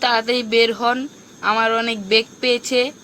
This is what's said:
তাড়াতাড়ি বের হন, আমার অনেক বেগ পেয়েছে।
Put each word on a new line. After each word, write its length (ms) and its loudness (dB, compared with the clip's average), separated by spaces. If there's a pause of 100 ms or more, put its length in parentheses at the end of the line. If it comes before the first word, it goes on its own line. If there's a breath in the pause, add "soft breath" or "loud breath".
তাড়াতাড়ি 400 0 (100)
বের 260 4
হন, 200 0 (440)
আমার 260 0 (120)
অনেক 180 -4 (120)
বেগ 160 4 (140)
পেয়েছে। 400 0 (240)